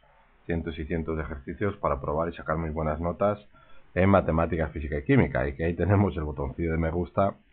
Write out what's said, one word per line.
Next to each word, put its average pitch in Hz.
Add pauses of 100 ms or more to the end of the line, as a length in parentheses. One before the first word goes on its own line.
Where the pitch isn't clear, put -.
(440)
cientos 82
y 80
cientos 80
de 80
ejercicios 85
para 71
probar 76
y 85
sacar 78
muy 80
buenas 78
notas 98 (560)
en 92
matemáticas, 80
física 76
y 73
química, 98
y 69
que 80
ahí 85
tenemos 98
el 78
botoncillo 73
de 80
me 80
gusta 90 (180)